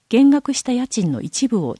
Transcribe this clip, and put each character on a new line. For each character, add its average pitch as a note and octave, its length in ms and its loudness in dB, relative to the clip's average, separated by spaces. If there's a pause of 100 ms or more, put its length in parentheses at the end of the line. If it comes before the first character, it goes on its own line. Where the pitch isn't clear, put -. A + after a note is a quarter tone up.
減 C#4 220 6
額 C#4+ 240 0
し - 80 -6
た C4 100 -4
家 B3 160 -2
賃 F3+ 240 -2
の A#2+ 80 -4
一 - 280 -4
部 F#3 180 -2
を A#2 140 -6